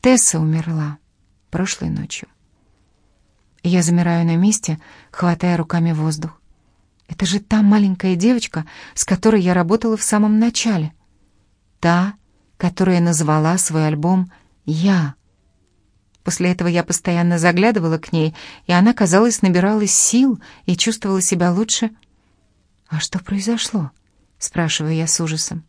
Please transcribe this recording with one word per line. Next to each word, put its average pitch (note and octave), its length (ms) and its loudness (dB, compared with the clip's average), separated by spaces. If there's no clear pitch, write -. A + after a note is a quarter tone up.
Тесса B3 380 2
умерла D#3 600 -2
прошлой F3 400 -6
ночью. - 380 -8
Я F3 180 2
замираю E3+ 440 2
на E3 100 0
месте, F3 420 0
хватая F3 460 0
руками E3 360 0
воздух. D#3 480 -4
Это - 180 -4
же F#3+ 140 -2
та G#3+ 220 0
маленькая G3 520 2
девочка, G#3 500 0
с - 100 -4
которой G#3+ 360 2
я F3+ 120 2
работала G#3+ 440 0
в G#3 60 -6
самом G#3+ 360 2
начале. A3 540 0
Та, F3+ 340 2
которая F3+ 440 0
назвала D#3+ 580 2
свой D#3 300 0
альбом F3+ 420 0
«Я». D#3+ 520 0
После F3+ 260 -2
этого F3+ 180 -2
я E3+ 140 0
постоянно F3 560 0
заглядывала F3 600 2
к E3 140 -12
ней, D#3 220 0
и F3 60 0
она, G3 220 4
казалось, G#3+ 480 2
набиралась F#3+ 500 2
сил B3 480 2
и F3+ 100 0
чувствовала G3 460 -2
себя F3 320 0
лучше. A3 380 -2
«А D#3 100 -6
что - 200 -6
произошло?» G3 720 -4
спрашиваю D#3+ 560 -4
я D#3+ 120 -2
с - 140 -2
ужасом. D#3+ 480 -6